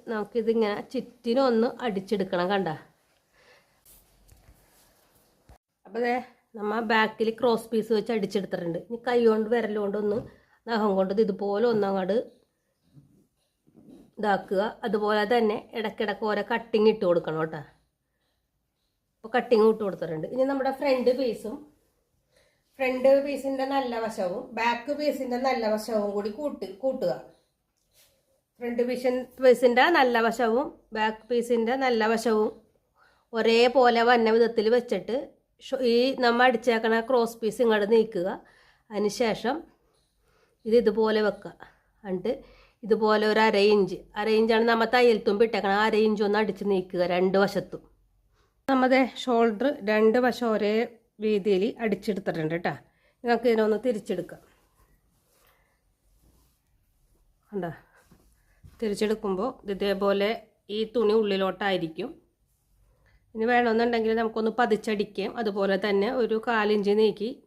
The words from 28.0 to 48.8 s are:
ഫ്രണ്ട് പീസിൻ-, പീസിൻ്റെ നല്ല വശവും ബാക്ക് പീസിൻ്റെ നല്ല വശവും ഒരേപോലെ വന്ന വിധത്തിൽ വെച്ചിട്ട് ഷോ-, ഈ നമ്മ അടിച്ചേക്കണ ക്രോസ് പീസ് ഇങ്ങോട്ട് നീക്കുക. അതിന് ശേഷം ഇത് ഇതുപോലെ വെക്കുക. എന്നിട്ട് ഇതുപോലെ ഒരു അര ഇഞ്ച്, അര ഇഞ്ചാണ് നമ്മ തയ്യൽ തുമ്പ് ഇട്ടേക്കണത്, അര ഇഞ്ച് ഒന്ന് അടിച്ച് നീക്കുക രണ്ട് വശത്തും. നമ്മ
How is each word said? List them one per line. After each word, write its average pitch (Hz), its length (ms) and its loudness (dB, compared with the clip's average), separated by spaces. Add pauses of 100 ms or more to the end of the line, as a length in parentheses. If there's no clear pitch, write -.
ഫ്രണ്ട് 240 220 -4
പീസിൻ-, 254 400 -4 (120)
പീസിൻ്റെ 254 560 6
നല്ല 254 300 4
വശവും 233 460 0 (260)
ബാക്ക് 220 340 -4
പീസിൻ്റെ 233 480 0
നല്ല 254 320 0
വശവും 220 420 0 (840)
ഒരേപോലെ 233 680 4
വന്ന 233 280 4
വിധത്തിൽ 226 380 2
വെച്ചിട്ട് 226 460 0 (480)
ഷോ-, 254 220 -6
ഈ 233 120 4 (220)
നമ്മ 240 240 4
അടിച്ചേക്കണ 226 580 2
ക്രോസ് 226 360 0
പീസ് 214 240 -4
ഇങ്ങോട്ട് 214 280 2
നീക്കുക. 220 380 2 (600)
അതിന് 208 240 -2
ശേഷം 233 420 -2 (1080)
ഇത് 220 100 2
ഇതുപോലെ 214 460 2
വെക്കുക. 202 300 -4 (520)
എന്നിട്ട് 190 300 -6 (500)
ഇതുപോലെ 214 440 2
ഒരു 214 140 2
അര 214 240 2
ഇഞ്ച്, 196 320 2 (180)
അര 214 140 -6
ഇഞ്ചാണ് 226 380 2
നമ്മ 226 180 2
തയ്യൽ 240 380 4
തുമ്പ് 202 200 2
ഇട്ടേക്കണത്, 202 360 0
അര 214 180 0
ഇഞ്ച് 214 260 2
ഒന്ന് 202 160 0
അടിച്ച് 196 260 -4
നീക്കുക 185 420 -2
രണ്ട് 180 300 0
വശത്തും. 190 440 -2 (840)
നമ്മ 254 200 2